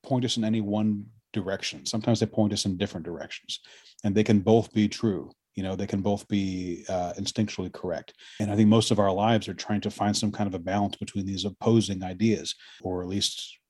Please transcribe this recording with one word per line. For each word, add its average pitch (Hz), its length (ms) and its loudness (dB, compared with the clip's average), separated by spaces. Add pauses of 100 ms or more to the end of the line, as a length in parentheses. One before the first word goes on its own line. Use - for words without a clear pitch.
point 127 200 0
us 120 140 0
in 110 60 0
any 110 180 0
one 104 440 0 (280)
direction. 95 520 -6
Sometimes 113 340 0
they 110 60 4
point 104 280 0
us 104 120 -2
in 95 120 0
different 90 280 -4
directions, - 540 -10 (440)
and 101 120 0
they 107 80 4
can 107 160 6
both 110 340 4
be 107 140 4
true. 98 440 -2 (240)
You 98 80 -4
know, 95 120 -4
they 98 120 -4
can 98 140 -2
both 101 260 -2
be, 92 640 -4
uh, 90 280 -4
instinctually 98 540 -4
correct. - 420 -8 (260)
And 104 120 -2
I 101 40 -2
think 107 140 8
most 113 220 6
of 107 80 4
our 98 120 4
lives 104 360 2
are 95 60 -8
trying 101 280 -4
to 104 100 -4
find 101 240 0
some 101 160 0
kind 104 160 -2
of 92 60 -4
a 92 60 -6
balance 98 360 -2
between 98 300 -6
these 95 200 -4
opposing 101 580 2
ideas, 92 520 -2 (260)
or 90 200 -4
at 90 80 -8
least - 480 -4 (120)